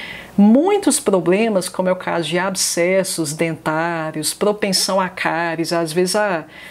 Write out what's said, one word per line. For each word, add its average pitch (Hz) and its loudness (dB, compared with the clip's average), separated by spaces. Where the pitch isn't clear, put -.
muitos 294 4
problemas, 190 2
como 185 -2
é - 2
o 180 2
caso 170 -4
de 170 -2
abscessos 180 0
dentários, 160 -4
propensão 196 0
a 185 0
cáries, 165 -2
às 170 -2
vezes 185 0
a, 196 0